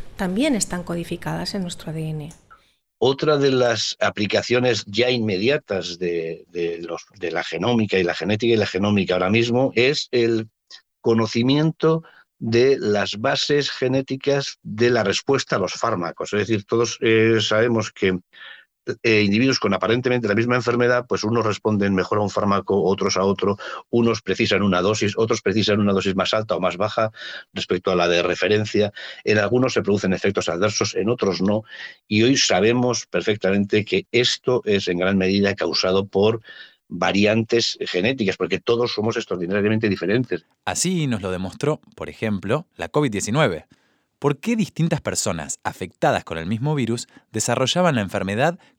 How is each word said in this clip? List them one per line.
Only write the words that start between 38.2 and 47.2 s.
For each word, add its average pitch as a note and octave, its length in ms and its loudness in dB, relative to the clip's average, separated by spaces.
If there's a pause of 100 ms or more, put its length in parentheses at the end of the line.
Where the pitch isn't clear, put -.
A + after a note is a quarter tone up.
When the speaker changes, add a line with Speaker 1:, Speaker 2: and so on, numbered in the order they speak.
Speaker 2:
porque F#2 220 -2
todos A#2 340 0
somos A2 240 0
extraordinariamente G#2 720 0
diferentes. F#2+ 560 -2 (180)
Speaker 3:
Así D#3+ 440 0
nos A2 160 -2
lo F#2+ 80 -4
demostró, F#2+ 500 -4 (140)
por D#2 120 -10
ejemplo, G#2 680 -4
la E2 140 -6
covid D3+ 200 0
diecinueve. G2+ 560 0 (540)
¿Por C#3+ 180 0
qué A#3 180 -4
distintas E3 460 -2
personas E2+ 600 -6
afectadas G2 600 -2
con E2 140 -10
el E2 80 -6
mismo A2+ 300 -2
virus A#2 320 -2 (240)